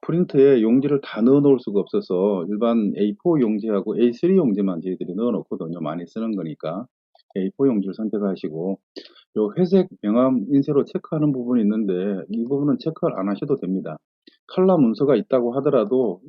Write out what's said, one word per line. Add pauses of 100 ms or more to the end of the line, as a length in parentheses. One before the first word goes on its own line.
프린터에
용지를
다
넣어
놓을
수가
없어서
일반
에이포
용지하고
에이쓰리
용지만
저희들이
넣어
놓거든요.
많이
쓰는
거니까. (480)
에이포
용지를
선택하시고, (600)
요
회색 (140)
명암
인쇄로
체크하는
부분이
있는데 (340)
이
부분은
체크를
안
하셔도
됩니다. (520)
컬러
문서가
있다고
하더라도